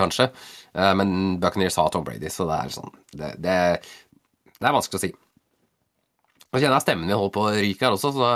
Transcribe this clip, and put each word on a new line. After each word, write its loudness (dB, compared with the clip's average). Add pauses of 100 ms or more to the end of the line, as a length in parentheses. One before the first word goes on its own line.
kanskje. 2 (420)
Eh, 4
men 0
Buccaneers 0
har 2
Tom -4
Brady, -10
så -4
det -2
er -6
sånn, -14 (240)
det, -12 (160)
det, 0 (1000)
det 0
er 0
vanskelig -2
å -4
si. -2 (1400)
Nå 0
kjenner 4
jeg -2
stemmen 0
min 0
holder -2
på 2
å 2
ryke 0
her 2
også, -2
så 2
da 4